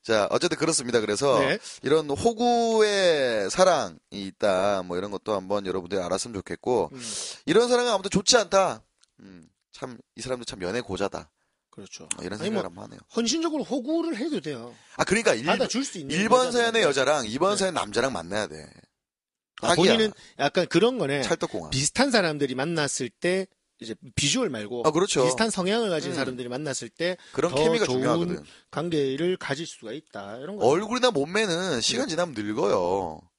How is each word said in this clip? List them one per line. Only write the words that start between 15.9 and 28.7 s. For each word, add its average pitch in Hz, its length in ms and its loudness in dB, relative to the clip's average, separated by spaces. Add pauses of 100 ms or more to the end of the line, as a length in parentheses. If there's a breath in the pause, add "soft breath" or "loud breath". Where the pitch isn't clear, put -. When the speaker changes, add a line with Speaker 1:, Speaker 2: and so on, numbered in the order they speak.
Speaker 2:
있는 139 160 -6
Speaker 1:
일 208 140 2
번 254 180 6
Speaker 2:
여자들은. 240 40 -2 (100)
Speaker 1:
사연의 226 220 2
여자랑 139 440 2
이 117 120 -4
번 185 120 2
Speaker 2:
네. 208 60 0
Speaker 1:
사연 185 160 0
남자랑 110 400 0
만나야 92 340 -4
돼. 73 220 -14 (920)
Speaker 2:
아, - 80 0
Speaker 1:
딱이야. 175 60 6 (180)
Speaker 2:
본인은 220 180 2 (280 loud breath)
약간 147 280 0
그런 233 320 2
거네. 139 240 0
Speaker 1:
찰떡궁합. 101 480 -4
Speaker 2:
비슷한 147 400 0
사람들이 151 420 0
만났을 139 560 -2
때 185 380 -2 (320)
이제 113 160 -10 (200)
비주얼 175 340 2
말고 113 360 -6
Speaker 1:
아, 156 60 6
그렇죠. 156 340 2
Speaker 2:
비슷한 131 240 2
성향을 202 400 0
가진 151 220 -2
Speaker 1:
음. 175 40 -4
Speaker 2:
사람들이 127 320 -4
만났을 127 420 -6
때 175 280 -4 (160 loud breath)
Speaker 1:
그런 143 180 0
Speaker 2:
더 131 60 0
Speaker 1:
케미가 160 280 4
Speaker 2:
좋은 127 140 0
Speaker 1:
중요하거든. 151 440 0 (280 loud breath)